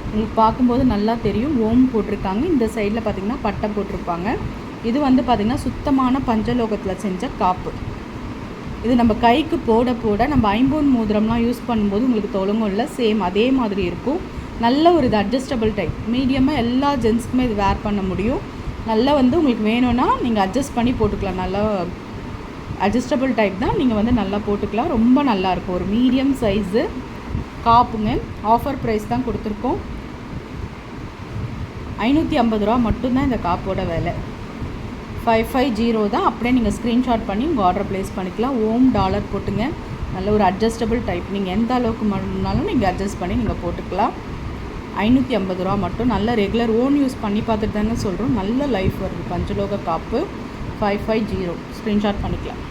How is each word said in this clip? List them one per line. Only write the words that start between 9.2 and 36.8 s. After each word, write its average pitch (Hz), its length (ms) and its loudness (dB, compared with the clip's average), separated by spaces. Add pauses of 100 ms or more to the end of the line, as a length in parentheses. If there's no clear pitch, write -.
போட 240 360 2
போட, 226 340 0
நம்ம 254 200 4
ஐம்பொன் 269 500 4
மோதிரம்லாம் 220 520 2
யூஸ் 247 180 -4
பண்ணும்போது 214 400 2
உங்களுக்கு 214 320 0
தொலங்கும் 208 280 0
இல்ல, 208 200 0 (100)
சேம் 220 220 2
அதே 202 320 2
மாதிரி 214 320 2
இருக்கும். 220 560 -4 (200)
நல்ல 277 340 6
ஒரு 294 140 4
இது 214 100 2
அட்ஜஸ்டபிள் 220 580 0
டைப், 170 140 -2 (220)
மீடியமா 262 440 2
எல்லா 254 380 2
ஜென்ஸ்க்குமே 233 460 0
இது 247 160 0
வேர் 202 280 2
பண்ண 208 180 -2
முடியும். 190 360 0 (500)
நல்லா 226 260 4
வந்து 262 240 4
உங்களுக்கு 247 260 2
வேணும்னா 247 580 2
நீங்க 220 260 2
அட்ஜஸ்ட் 254 280 -2
பண்ணி 240 160 2
போட்டுக்கலாம். 202 440 0
நல்லா 190 480 0 (1000)
அட்ஜஸ்டபிள் 240 540 0
டைப் 190 240 0
தான், 339 180 0
நீங்க 254 160 2
வந்து 214 180 2
நல்லா 202 260 0
போட்டுக்கலாம். 208 500 -2
ரொம்ப 254 360 4
நல்லா 190 280 2
இருக்கும். 180 240 -2
ஒரு 175 180 -2
மீடியம் 262 480 2
சைஸு 214 440 2 (800)
காப்புங்க. 233 540 4 (240)
ஆஃபர் 233 380 2
பிரைஸ் 214 260 -2
தான் 240 200 0
கொடுத்துருக்கோம். 220 480 -4 (2250)
ஐநூத்தி 277 360 2
ஐம்பது 220 300 2
ரூபா 220 120 2
மட்டும்தான் 247 460 0
இந்த 247 200 0
காப்போட 185 380 -2 (120)
விலை. 165 200 -2 (1120)
ஃபைவ் 226 280 4
ஃபைவ் 262 260 2
ஜீரோ 220 300 2
தான். 285 140 0
அப்படியே 247 380 2
நீங்க 208 160 2
ஸ்க்ரீன்ஷாட் 240 500 2